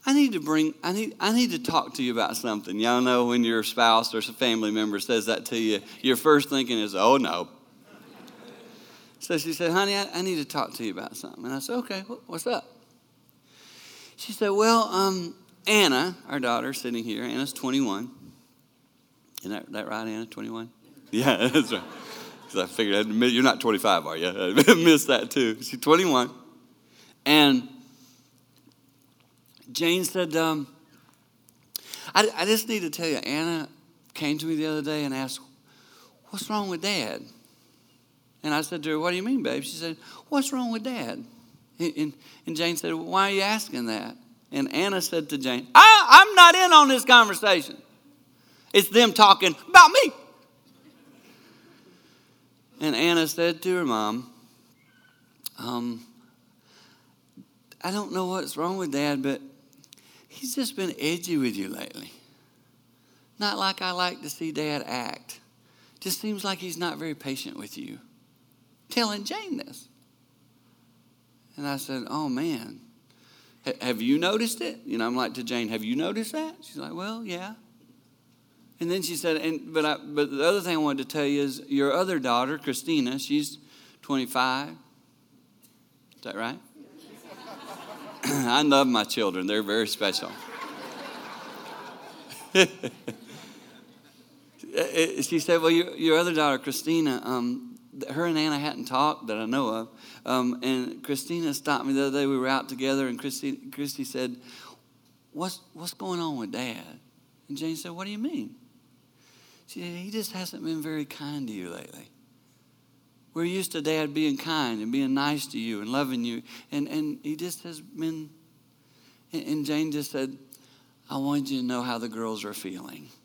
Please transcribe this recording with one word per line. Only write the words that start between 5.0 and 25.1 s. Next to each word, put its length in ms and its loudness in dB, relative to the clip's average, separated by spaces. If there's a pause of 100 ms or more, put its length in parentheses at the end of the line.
that 200 -4
to 120 -4
you, 220 0 (220)
your 140 2
first 340 4
thinking 280 -2
is, 160 -4
"Oh, 220 6
no." 320 -2 (1700)
So 180 -2
she 140 -4
said, 180 -2
"Honey, 240 2
I, 200 -4
I 80 -4
need 140 -2
to 80 -4
talk 300 -4
to 100 -8
you 60 -4
about 260 -10
something." 280 -16
And 100 -6
I 60 -6
said, 160 -6
"Okay, 240 -8
wh-, 280 -16
what's 180 -8
up?" 180 -4 (1500)
She 160 -12
said, 180 0
"Well, 340 4
um, 500 -2 (320)
Anna, 500 4 (120)
our 120 -4
daughter 320 -2
sitting 320 -6
here, 200 -6
Anna's 280 -6
twenty-one." 580 -2 (1300)
Isn't 120 -10
that, 200 -12
that 160 -8
right, 200 -8
Anna, 180 -8
twenty-one? 440 -12 (400)
Yeah, 380 2
<laughs> 40 0
that's 180 4
right. 120 -4 (680)
'Cause 120 0
I 40 0
figured, 300 0
I'd 100 2
admit, 260 2
you're 100 4
not 180 4
twenty-five, 460 2
are 100 -6
you? 120 -2
<laughs> 400 4
I 60 12
missed 340 6
that 220 0